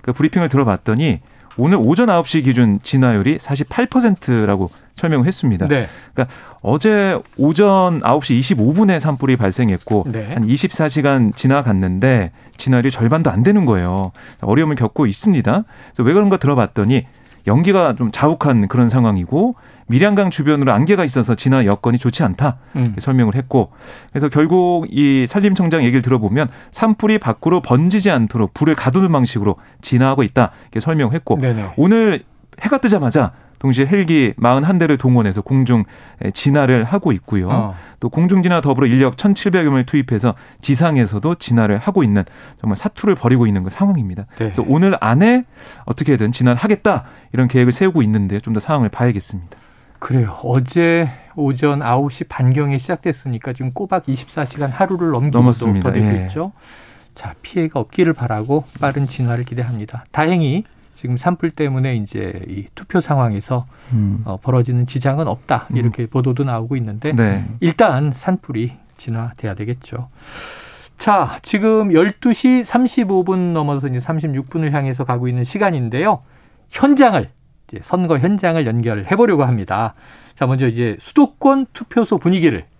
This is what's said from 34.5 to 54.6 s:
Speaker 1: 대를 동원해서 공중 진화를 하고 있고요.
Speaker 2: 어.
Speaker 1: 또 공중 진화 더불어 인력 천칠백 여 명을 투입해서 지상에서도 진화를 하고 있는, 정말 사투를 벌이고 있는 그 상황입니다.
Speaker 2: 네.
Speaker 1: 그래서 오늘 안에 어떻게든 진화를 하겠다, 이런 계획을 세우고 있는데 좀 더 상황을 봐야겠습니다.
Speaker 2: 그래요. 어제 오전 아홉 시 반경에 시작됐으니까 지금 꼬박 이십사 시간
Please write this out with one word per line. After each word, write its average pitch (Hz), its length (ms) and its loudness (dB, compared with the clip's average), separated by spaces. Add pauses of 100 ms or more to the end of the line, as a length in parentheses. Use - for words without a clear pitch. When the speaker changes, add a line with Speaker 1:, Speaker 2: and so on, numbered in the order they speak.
Speaker 1:
대를 156 180 0
동원해서 113 440 2
공중 123 440 2 (480)
진화를 135 500 2
하고 170 280 -2
있고요. 92 380 -2
Speaker 2:
어. 104 260 -2 (240)
Speaker 1:
또 120 100 -4
공중 180 340 2
진화 175 180 2
더불어 135 260 2
인력 131 300 2
천칠백 196 480 0
여 147 40 2
명을 131 160 2
투입해서 123 500 0 (260)
지상에서도 139 760 0
진화를 110 420 0
하고 185 260 0
있는, 104 200 2 (360)
정말 107 160 -4
사투를 - 380 -2
벌이고 120 320 2
있는 101 160 0
그 92 80 -6
상황입니다. 107 540 -2
Speaker 2:
네. - 140 -20
Speaker 1:
그래서 110 300 -4
오늘 180 320 2
안에 208 460 4 (400)
어떻게든 117 460 0
진화를 123 280 2
하겠다, 202 460 0 (280)
이런 127 140 0
계획을 123 240 4
세우고 165 300 0
있는데 104 380 0
좀 113 140 -6
더 107 60 -2
상황을 127 300 -2
봐야겠습니다. 98 680 -4 (400)
Speaker 2:
그래요. 120 460 -2
어제 160 680 0 (260)
오전 139 460 0
아홉 127 320 0
시 - 120 -10
반경에 139 520 0
시작됐으니까 131 760 -6
지금 127 200 -8
꼬박 185 340 -4
이십사 135 380 -6
시간 139 240 -6